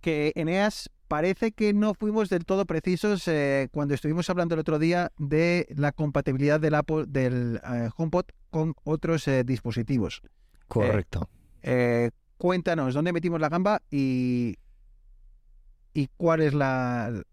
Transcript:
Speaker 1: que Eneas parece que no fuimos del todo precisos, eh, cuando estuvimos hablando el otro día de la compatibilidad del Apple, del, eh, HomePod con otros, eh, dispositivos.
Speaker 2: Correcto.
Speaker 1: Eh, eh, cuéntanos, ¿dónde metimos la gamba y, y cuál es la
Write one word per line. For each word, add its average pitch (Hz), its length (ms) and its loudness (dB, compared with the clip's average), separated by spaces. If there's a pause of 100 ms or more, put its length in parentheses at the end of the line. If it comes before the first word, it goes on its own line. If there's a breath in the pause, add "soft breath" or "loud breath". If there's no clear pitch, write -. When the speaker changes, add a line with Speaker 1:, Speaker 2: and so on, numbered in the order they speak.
Speaker 1:
que 151 340 0
Eneas 185 560 -2 (160)
parece 214 460 0
que 208 200 0
no 208 220 2
fuimos 214 340 0
del 170 160 0
todo 190 200 0
precisos, 180 600 0
eh, 139 440 2
cuando 147 220 -2
estuvimos 156 360 -2
hablando 175 260 0
el 156 40 -2
otro 156 180 0
día 170 400 2
de 160 580 2
la 147 180 0
compatibilidad 143 640 0
del 156 160 2
Apple, 151 320 0
del, 123 560 0
eh, 120 320 -4
HomePod 165 300 0 (260)
con 160 320 -2
otros, 160 440 -2
eh, 131 160 2
dispositivos. 120 800 -2 (460)
Speaker 2:
Correcto. 101 640 0 (340)
Speaker 1:
Eh, 120 440 2
eh, 117 40 -2 (260)
cuéntanos, 170 560 0
¿dónde 165 200 0
metimos 170 280 -2
la 156 80 0
gamba 185 400 0
y, 127 680 0 (1400)
y 143 140 -2 (100)
cuál 160 240 2
es 151 120 2
la 127 580 0 (220)